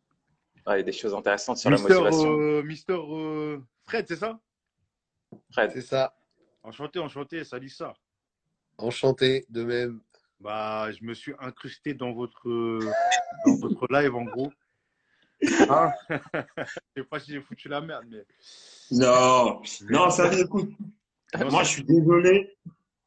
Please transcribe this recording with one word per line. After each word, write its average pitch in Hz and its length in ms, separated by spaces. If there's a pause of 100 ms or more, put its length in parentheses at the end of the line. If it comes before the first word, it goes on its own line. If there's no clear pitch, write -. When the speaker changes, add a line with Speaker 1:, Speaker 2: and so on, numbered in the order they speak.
(640)
Speaker 1:
Ouais, 101 100
il - 20
y 98 40
a - 20
des 98 80
choses 101 220
intéressantes 101 440
sur - 120
la 143 80
Speaker 2:
Mister, 196 160
Speaker 1:
motivation. 156 460
Speaker 2:
euh, 151 240
Mister, 156 340
euh, 151 640 (260)
Fred, 220 220
c'est 170 80
ça ? 220 240 (1120)
Speaker 1:
Fred. 107 220
Speaker 3:
C'est 127 80
ça. 131 340 (480)
Speaker 2:
Enchanté, 143 360
enchanté, 143 440
salut 135 260
ça. 139 240 (840)
Speaker 3:
Enchanté, 131 720
de 117 140
même. 120 380 (380)
Speaker 2:
Bah, 107 520
je 104 120
me 117 100
suis 139 260
incrusté 135 540
dans 123 200
votre, 120 360
euh, 117 300 (680)
dans - 120
votre - 340
live, 139 240
en 120 80
gros. 127 280 (1200)
Hein ? 160 220 (180)
<laughs> 160 460 (400)
Je 135 60
sais - 60
pas 151 120
si 139 120
j'ai 143 100
foutu - 260
la 147 140
merde, 147 280
mais 107 160 (680)
Speaker 4:
Non, 127 680 (260)
Speaker 2:
mais 127 100
Speaker 4:
non, 175 120
ça 175 240
écoute. 185 380 (680)
Speaker 2:
Non, 139 120
Speaker 4:
Moi, 170 120
Speaker 2:
c'est 151 60
Speaker 4:
je - 60
suis 139 80
désolé 175 720 (500)